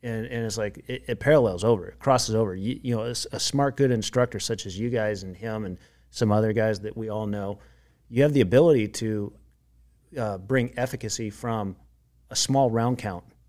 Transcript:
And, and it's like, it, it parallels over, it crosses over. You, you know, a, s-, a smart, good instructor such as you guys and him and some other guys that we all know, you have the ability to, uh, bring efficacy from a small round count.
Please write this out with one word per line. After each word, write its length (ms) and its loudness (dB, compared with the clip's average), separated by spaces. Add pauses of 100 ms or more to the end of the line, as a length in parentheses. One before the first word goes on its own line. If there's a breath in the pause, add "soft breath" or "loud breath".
And, 220 -6
and 200 -4
it's 120 -6
like, 280 -6
it, 220 -8
it 120 -2
parallels 440 4
over, 240 4
it 100 -18
crosses 380 2
over. 180 0
You, 300 -4
you 100 -2
know, 100 -2
a, 60 -6
s-, 220 -6
a 80 -6
smart, 360 0
good 140 4
instructor 480 0
such 280 -6
as 120 -10
you 120 -2
guys 340 -2
and 120 -12
him 280 -6
and 120 -8 (340 soft breath)
some 200 2
other 220 4
guys 280 0
that 160 -10
we 120 -8
all 180 -4
know, 320 -6 (500 soft breath)
you 140 2
have 100 4
the 100 6
ability 460 6
to, 440 -4 (840)
uh, 220 -4
bring 380 0
efficacy 540 -6
from 440 -4 (560)
a 60 -6
small 340 2
round 280 0
count. 260 -8 (240)